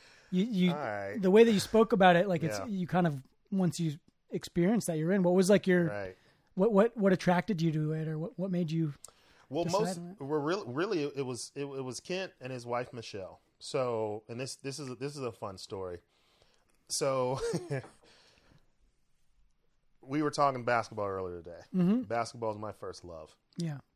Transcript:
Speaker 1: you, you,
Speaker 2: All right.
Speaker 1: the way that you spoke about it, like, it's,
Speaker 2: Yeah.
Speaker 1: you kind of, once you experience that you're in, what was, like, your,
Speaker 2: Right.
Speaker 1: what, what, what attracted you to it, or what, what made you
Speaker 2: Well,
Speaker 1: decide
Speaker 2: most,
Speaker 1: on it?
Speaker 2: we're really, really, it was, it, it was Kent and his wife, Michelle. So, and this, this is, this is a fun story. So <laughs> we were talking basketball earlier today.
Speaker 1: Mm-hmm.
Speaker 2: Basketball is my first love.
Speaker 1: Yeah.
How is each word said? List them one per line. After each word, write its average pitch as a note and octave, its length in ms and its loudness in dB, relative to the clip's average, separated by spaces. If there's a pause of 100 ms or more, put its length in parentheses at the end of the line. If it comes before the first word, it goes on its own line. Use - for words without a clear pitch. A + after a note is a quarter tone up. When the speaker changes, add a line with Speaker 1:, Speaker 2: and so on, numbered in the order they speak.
(320)
Speaker 1:
you, F#3 140 2
you, F3+ 260 2
Speaker 2:
All D3 60 0
right. G#2 420 -4
Speaker 1:
the F#3 120 4
way A3 120 10
that A#3 80 8
you G3 80 4
spoke A3 320 4
about F#3 240 8
it, F#3+ 140 4
like, E3+ 140 0
it's, D#3 160 -2
Speaker 2:
Yeah. G2 80 -6
Speaker 1:
you F#3 200 -4
kind F3 180 2
of, C#3 160 -2 (300)
once F3+ 300 0
you D#3 160 -2 (340)
experience F#3 540 0
that E3 120 -2
you're D#3+ 140 0
in, G3 120 4
what F3 100 4
was, F#3 160 6
like, G3 180 6
your, F3+ 200 6
Speaker 2:
Right. G2 280 -6 (380)
Speaker 1:
what, G3+ 180 2
what, G#3 240 4
what G3 160 4
attracted F3 500 2
you E3 120 2
to D#3 200 0
it, D#3 140 -4
or D#3 100 -6
what, D#3+ 220 -8
what F#3+ 120 -4
made F3 200 0
you D#3+ 220 0 (560)
Speaker 2:
Well, D#3+ 160 -2
Speaker 1:
decide F3+ 140 0
Speaker 2:
most, F3+ 180 -2
Speaker 1:
on F3 220 -14
it? C#3+ 40 -10
Speaker 2:
we're D3 160 -2
really, E3+ 280 -2
really, D#3+ 360 -2
it C#3 220 -6
was, B2 300 -8
it, C#3+ 80 -6
it C#3 200 -8
was B2+ 160 -8
Kent F#3 400 -8
and B2+ 140 -10
his A#2+ 120 -12
wife, A#2+ 280 -4
Michelle. G2 480 -12 (160)
So, A2 720 -4
and A#2 100 -10
this, C3 160 -8
this C#3 240 -10
is, B2+ 200 -10
this C#3+ 180 -8
is C3+ 60 -6
a A2+ 100 -6
fun G2 240 -12
story. F#2 400 -10 (920)
So C3+ 540 -2 (280)
<laughs> C3+ 120 -4 (2250)
we C#3+ 200 -4
were D3 100 0
talking C#3 320 2
basketball A2 440 0
earlier F#2 300 -6
today. E2+ 220 -16 (160)
Speaker 1:
Mm-hmm. F#3+ 280 4
Speaker 2:
Basketball A2+ 480 -4
is G#2 60 -8
my G#2+ 140 -8
first F#2+ 320 -14
love. E2 320 -16 (220)
Speaker 1:
Yeah. D#3+ 200 -6 (180)